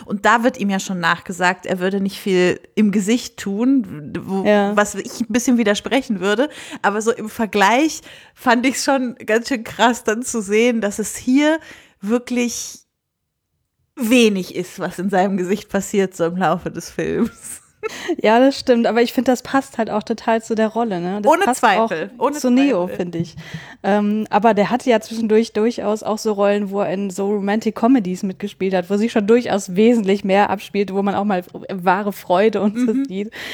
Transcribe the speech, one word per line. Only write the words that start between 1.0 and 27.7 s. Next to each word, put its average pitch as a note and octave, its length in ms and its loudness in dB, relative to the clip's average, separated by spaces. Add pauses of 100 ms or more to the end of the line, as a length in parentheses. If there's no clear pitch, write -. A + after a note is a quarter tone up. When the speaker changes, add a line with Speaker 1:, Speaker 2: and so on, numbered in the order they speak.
Speaker 1:
er F#3 140 -2
würde F#3+ 220 -2
nicht G3 180 -4
viel F3+ 400 2 (160)
im G#3+ 160 4
Gesicht G#3+ 460 0
tun, G3 760 -2 (100)
wo, F#3+ 200 -4
Speaker 2:
Ja. G#3 320 2
Speaker 1:
was G#3 200 0
ich - 260 -8
ein A3 120 -4
bisschen A#3+ 240 2
widersprechen A3 640 0
würde. G#3 300 0 (320)
Aber G#3 200 0
so A3 100 0
im G#3+ 180 -8
Vergleich A3 720 2 (320)
fand A#3 320 0
ich's - 180 -2
schon C4 320 0 (100)
ganz A#3 220 0
schön A3+ 160 -4
krass, A#3 400 0
dann A3 200 -2
zu A#3 180 -4
sehen, A3 400 2
dass G3+ 180 -4
es G#3 160 -6
hier D4 440 2 (420)
wirklich A#3+ 800 -4 (1160)
wenig A3 600 2
ist, F3+ 240 -8
was F3+ 200 -6
in F#3+ 100 -4
seinem F#3+ 280 2
Gesicht F3+ 320 -4
passiert, F#3+ 460 -2
so E3+ 100 0
im F3 120 -2
Laufe E3+ 340 0
des - 180 -12
Films. - 720 -4 (580)
Speaker 2:
Ja, A3 200 4
das C4+ 200 4
stimmt, A#3 280 2
aber A3 160 2
ich A#3+ 100 0
finde, B3+ 180 2
das A#3+ 120 0
passt - 340 -4
halt A3+ 140 -4
auch G#3 100 -2
total A3+ 400 -2
zu A3+ 140 -6
der A3 140 0
Rolle, A3 300 -4
ne? F#3 220 -4
Das G#3+ 100 4
Speaker 1:
Ohne F4 140 2
Speaker 2:
passt B3+ 140 0
Speaker 1:
Zweifel, G3+ 580 2
Speaker 2:
auch B3+ 80 0
Speaker 1:
ohne C#4+ 100 0
Speaker 2:
zu C4+ 140 0
Neo, B3 380 4
Speaker 1:
Zweifel. G3+ 100 -8
Speaker 2:
finde F3 220 -6
ich. E3 160 -6 (480)
Ähm, G#3 480 0
aber G#3+ 240 4
der F#3+ 160 2
hatte B3 180 0
ja A3 120 4
zwischendurch A3+ 520 0
durchaus G#3+ 480 -2
auch G#3+ 160 -4
so G#3+ 160 -2
Rollen, G3+ 380 0
wo G3 100 -2
er E3 100 -2
in G3 200 -4
so G3 180 -4
Romantic G#3 460 -2